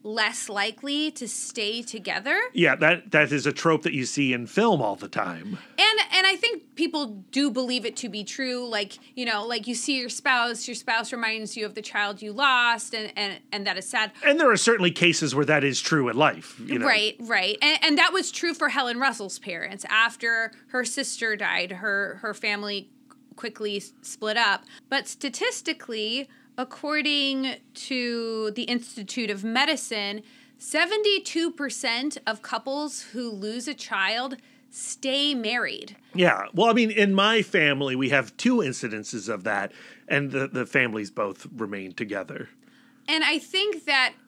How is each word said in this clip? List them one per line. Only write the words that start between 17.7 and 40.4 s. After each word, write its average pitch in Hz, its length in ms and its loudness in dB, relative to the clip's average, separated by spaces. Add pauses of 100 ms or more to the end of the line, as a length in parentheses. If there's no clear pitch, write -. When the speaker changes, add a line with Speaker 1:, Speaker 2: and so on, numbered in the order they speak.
Speaker 1:
and 311 140 4
that 349 160 6
was 370 180 0
true 339 220 -2
for 294 160 0
Helen 240 300 -2
Russell's 233 400 -2
parents. 185 500 -2
After 226 640 2 (140)
her 247 180 -2
sister 233 500 -2
died, 180 380 0
her, 196 480 -2
her 214 120 -6
family 208 560 -4 (460)
quickly 214 420 -6
s-, - 140 -10 (100)
split 214 360 -4
up. 214 260 2 (260)
But 262 200 -2
statistically, 262 1200 -4 (280)
according 277 1000 -2 (180)
to 226 800 -4
the 233 120 -6
Institute 233 680 -4
of 196 160 -6
Medicine, 226 760 -2 (360)
seventy-two 381 960 0
percent 269 640 -4 (100)
of 220 140 -4
couples 269 600 -6 (120)
who 240 180 -6
lose 220 360 -6
a 294 60 -6
child 226 600 -2 (340)
stay 277 640 -2
married. 220 600 -4 (180)
Speaker 2:
Yeah. 143 300 4 (100)
Well, 220 160 6
I 233 40 6
mean, 220 180 4
in 202 220 4
my 208 280 6
family, 143 540 2
we 131 140 2
have 135 280 2
two 247 200 4
incidences 113 720 -4
of 101 160 -4
that, 101 260 0 (360)
and 143 240 0
the, 135 160 -2